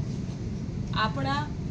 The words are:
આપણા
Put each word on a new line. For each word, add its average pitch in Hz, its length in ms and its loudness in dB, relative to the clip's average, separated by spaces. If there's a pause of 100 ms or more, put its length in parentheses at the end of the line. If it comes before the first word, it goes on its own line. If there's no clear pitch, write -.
(960)
આપણા 269 520 2 (240)